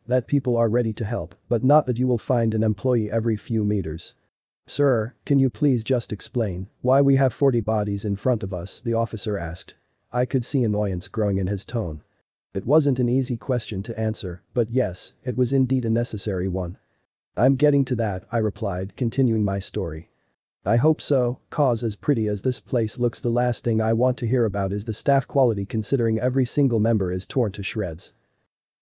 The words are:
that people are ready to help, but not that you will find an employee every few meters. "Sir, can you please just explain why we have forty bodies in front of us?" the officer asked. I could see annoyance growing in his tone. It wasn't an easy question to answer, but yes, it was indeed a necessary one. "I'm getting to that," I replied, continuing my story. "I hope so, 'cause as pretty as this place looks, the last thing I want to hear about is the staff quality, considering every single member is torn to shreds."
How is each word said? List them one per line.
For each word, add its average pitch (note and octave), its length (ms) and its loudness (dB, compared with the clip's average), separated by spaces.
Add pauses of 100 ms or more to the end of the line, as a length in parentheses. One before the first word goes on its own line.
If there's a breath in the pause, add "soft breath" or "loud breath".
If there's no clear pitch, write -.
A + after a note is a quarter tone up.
that B2 200 0
people C3 280 0
are A#2 140 2
ready A2+ 240 0
to - 100 -4
help, G2+ 320 -6 (140)
but A2+ 120 0
not C#3 260 4
that A#2+ 120 -2
you B2+ 80 0
will B2 100 2
find A#2 360 0
an A2 100 2
employee A2 480 0
every A2+ 240 0
few G#2+ 300 -2
meters. E2+ 480 -4 (520)
"Sir, B2+ 480 0 (120)
can C#3 140 2
you C3 100 4
please C3 340 0
just A#2+ 300 -2
explain G2 560 -4 (120)
why C3 200 4
we C#3 160 4
have C3+ 160 2
forty C3 260 2
bodies G#2 460 -2
in G2+ 100 0
front B2 280 -2
of G2 100 -6
us?" F2+ 320 -8
the A#2 80 -2
officer A2 440 -2
asked. E2+ 360 -8 (400)
I B2 100 2
could B2+ 220 0
see C3 180 0
annoyance G2+ 460 -2
growing G#2 280 0
in F#2 100 0
his G2 180 -4
tone. E2+ 360 -6 (520)
It G2 120 -4
wasn't C#3 340 4
an B2 80 2
easy B2 300 0
question A2+ 460 -4
to - 140 -8
answer, G#2 440 -4 (120)
but A#2 180 0
yes, A#2 420 -2 (100)
it A#2+ 140 -4
was B2+ 160 0
indeed C3 320 2
a A2+ 40 0
necessary G2+ 600 -2
one. F2+ 260 -4 (600)
"I'm C3 180 4
getting C#3+ 300 4
to B2+ 100 -2
that," G#2 340 -4
I A#2 100 0
replied, G2 580 -4
continuing A2+ 480 0
my G2 140 0
story. D#2+ 500 -6 (560)
"I G#2 100 2
hope D3+ 260 2
so, B2 380 0 (100)
'cause B2 320 0
as A2+ 140 -4
pretty A2+ 320 0
as G#2 140 -2
this B2+ 180 -2
place A#2 400 -2
looks, A#2+ 220 -2
the A#2+ 80 -2
last A#2+ 340 0
thing A2+ 160 0
I A2 140 2
want A#2+ 240 2
to A#2 100 -4
hear B2 160 2
about G2 300 -2
is G#2 100 -4
the G#2+ 100 -6
staff C#3 360 0
quality, A#2 360 2
considering A2+ 540 0
every B2+ 240 0
single A#2+ 380 2
member G#2+ 280 2
is F#2 160 -4
torn A2+ 280 -2
to G2+ 100 -8
shreds." F2+ 480 -6 (720)